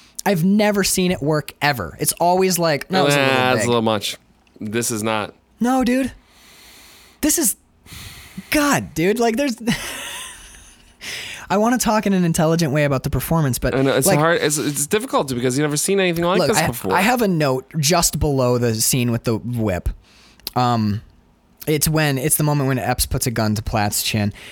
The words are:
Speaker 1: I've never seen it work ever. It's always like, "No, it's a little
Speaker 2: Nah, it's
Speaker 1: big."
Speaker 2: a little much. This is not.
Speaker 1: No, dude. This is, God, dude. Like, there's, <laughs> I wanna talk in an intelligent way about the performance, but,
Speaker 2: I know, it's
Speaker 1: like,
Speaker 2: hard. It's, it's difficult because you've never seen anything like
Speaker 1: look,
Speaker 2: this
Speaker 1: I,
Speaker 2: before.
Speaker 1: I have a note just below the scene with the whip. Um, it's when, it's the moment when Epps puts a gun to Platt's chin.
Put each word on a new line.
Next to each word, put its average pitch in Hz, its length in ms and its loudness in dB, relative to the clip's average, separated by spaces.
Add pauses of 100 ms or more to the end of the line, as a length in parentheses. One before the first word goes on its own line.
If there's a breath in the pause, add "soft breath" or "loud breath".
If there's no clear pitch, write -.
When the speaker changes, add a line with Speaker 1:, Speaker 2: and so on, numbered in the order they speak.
(260 loud breath)
Speaker 1:
I've 185 200 2
never 202 400 2
seen 180 260 0
it - 100 -4
work 151 300 -2 (100)
ever. 123 380 -2
It's 151 140 0
always 185 440 2
like, 160 320 0
"No, 175 180 2
it's 143 80 4
a 139 40 4
little 135 160 4
Speaker 2:
Nah, 127 160 4
it's 127 80 2
Speaker 1:
big." 101 60 0
Speaker 2:
a 120 40 0
little 120 120 2
much. 110 360 -2 (440)
This 110 300 -4
is 107 120 -4
not. 110 300 -2 (260)
Speaker 1:
No, 254 240 0
dude. 247 300 -2 (1040 loud breath)
This 302 180 0
is, 311 200 -2 (920 loud breath)
God, 285 420 0
dude. 196 260 0
Like, 233 160 0
there's, 269 260 -2
<laughs> 220 60 -6 (1800 loud breath)
I 185 80 0
wanna 233 200 2
talk 220 280 0
in 202 80 2
an 180 120 2
intelligent 165 480 2
way 151 100 2
about 139 200 0
the 139 60 -4
performance, 143 480 0
but, 127 160 -2
Speaker 2:
I 135 80 2
know, 135 140 2
it's 135 120 2
Speaker 1:
like, 190 120 4
Speaker 2:
hard. 165 220 2
It's, 147 160 0
it's 143 280 -2
difficult 214 480 -2
because 123 240 0
you've 151 60 0
never 147 140 -2
seen 196 220 0
anything 175 260 0
like 180 140 2
Speaker 1:
look, 156 100 2
Speaker 2:
this 214 80 0
Speaker 1:
I, 160 100 2
Speaker 2:
before. 117 260 -4
Speaker 1:
I 175 80 2
have 240 200 2
a 214 60 2
note 147 520 0
just 165 400 0
below 131 380 2
the 117 180 0
scene 120 360 0
with 113 120 -2
the 113 140 0
whip. 107 500 -4 (680 soft breath)
Um, 113 440 0 (640)
it's 151 220 0
when, 151 300 2
it's 143 200 0
the 156 60 0
moment 147 240 2
when 131 120 0
Epps 117 260 -2
puts - 220 -4
a 123 40 0
gun 110 240 0
to 107 60 -2
Platt's 104 420 -2
chin. 104 300 -2 (180 loud breath)